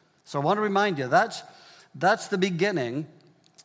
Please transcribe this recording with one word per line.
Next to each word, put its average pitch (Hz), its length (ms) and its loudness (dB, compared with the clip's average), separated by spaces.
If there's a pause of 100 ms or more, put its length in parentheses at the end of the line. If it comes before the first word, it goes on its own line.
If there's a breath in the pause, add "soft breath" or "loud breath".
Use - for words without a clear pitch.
(260 soft breath)
So - 140 -6
I 139 40 -2
want 180 140 2
to 208 40 -2
remind 196 380 0
you, 131 80 -4
that's, 180 340 2 (540 loud breath)
that's 180 320 2
the 202 100 -2
beginning. 170 720 -2 (580)